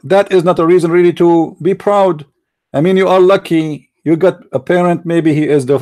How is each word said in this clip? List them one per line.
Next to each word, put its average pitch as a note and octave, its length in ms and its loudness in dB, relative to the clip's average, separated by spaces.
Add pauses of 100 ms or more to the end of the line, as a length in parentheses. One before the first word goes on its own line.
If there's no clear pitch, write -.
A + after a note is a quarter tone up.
that G3 300 0
is F3+ 100 2
not E3+ 160 0
a E3 60 0
reason E3+ 260 2
really F3 220 2
to E3+ 480 0
be F3+ 120 -2
proud. F#3+ 520 -2 (480)
I C#3 80 -2
mean, F#3+ 160 0
you F#3+ 100 0
are F#3 140 2
lucky. E3 680 0 (140)
You D#3+ 140 0
got F3 340 -2
a C3 80 -4
parent, F3 460 -2
maybe E3 280 0
he D3+ 140 -2
is C#3 180 0
the, C3+ 160 0